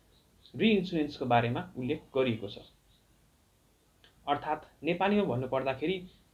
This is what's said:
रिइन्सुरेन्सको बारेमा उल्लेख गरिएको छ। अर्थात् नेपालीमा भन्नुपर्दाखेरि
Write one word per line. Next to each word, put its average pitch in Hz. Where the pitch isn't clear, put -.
रिइन्सुरेन्सको 170
बारेमा 120
उल्लेख 131
गरिएको 113
छ। -
अर्थात् 151
नेपालीमा 190
भन्नुपर्दाखेरि 135